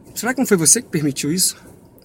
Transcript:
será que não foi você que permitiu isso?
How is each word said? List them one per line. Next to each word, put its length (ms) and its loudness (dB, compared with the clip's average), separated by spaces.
será 180 -4
que 80 -4
não 60 0
foi 100 4
você 240 2
que 80 -10
permitiu 440 -2
isso? 240 -2